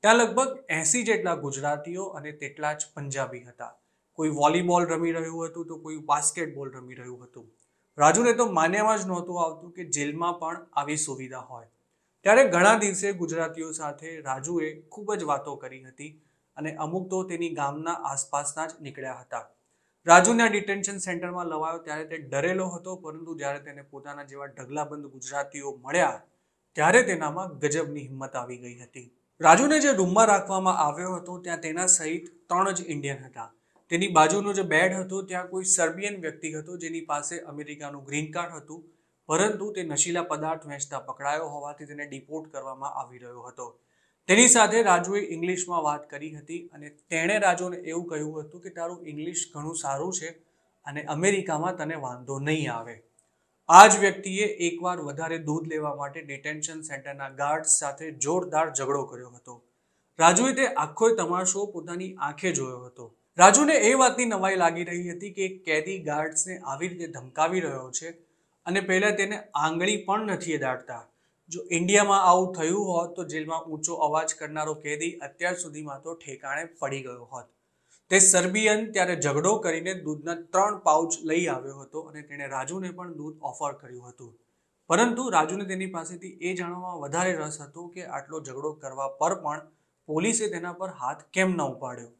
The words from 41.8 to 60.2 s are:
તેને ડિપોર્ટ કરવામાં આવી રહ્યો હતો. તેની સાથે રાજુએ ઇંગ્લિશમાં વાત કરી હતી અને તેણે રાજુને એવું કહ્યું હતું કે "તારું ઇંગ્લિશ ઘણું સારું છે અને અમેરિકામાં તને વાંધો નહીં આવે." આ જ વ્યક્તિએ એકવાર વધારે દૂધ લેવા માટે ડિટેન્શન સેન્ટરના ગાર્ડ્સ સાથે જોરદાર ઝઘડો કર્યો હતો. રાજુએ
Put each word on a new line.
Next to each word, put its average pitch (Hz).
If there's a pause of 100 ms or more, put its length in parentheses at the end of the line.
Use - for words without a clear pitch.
તેને 147
ડિપોર્ટ 151
કરવામાં 135
આવી 127
રહ્યો 120
હતો. 123 (600)
તેની 226
સાથે 226
રાજુએ 185
ઇંગ્લિશમાં 175
વાત 147
કરી 151
હતી 160 (120)
અને 151 (200)
તેણે 170
રાજુને 180
એવું 170
કહ્યું 156
હતું 160
કે 185
"તારું 170
ઇંગ્લિશ 151 (120)
ઘણું 156
સારું 143
છે 165 (560)
અને 143
અમેરિકામાં 175
તને 160
વાંધો 127
નહીં 147
આવે." 117 (720)
આ 190
જ -
વ્યક્તિએ 190 (140)
એકવાર 175
વધારે 160
દૂધ 156
લેવા 151
માટે 143
ડિટેન્શન 151
સેન્ટરના 139
ગાર્ડ્સ 147
સાથે 147
જોરદાર 156
ઝઘડો 139
કર્યો 120
હતો. 123 (640)
રાજુએ 185